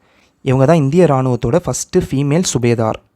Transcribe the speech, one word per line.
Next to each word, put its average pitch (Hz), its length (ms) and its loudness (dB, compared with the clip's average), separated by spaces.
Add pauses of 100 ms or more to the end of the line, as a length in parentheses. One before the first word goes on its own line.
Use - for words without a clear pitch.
(500)
இவங்க 131 200 2
தான் 170 140 4
இந்திய 175 260 2
இராணுவத்தோட 127 560 0
ஃபஸ்ட்டு 175 440 -4
ஃபீமேல் 143 440 -2
சுபேதார். 117 460 -2 (160)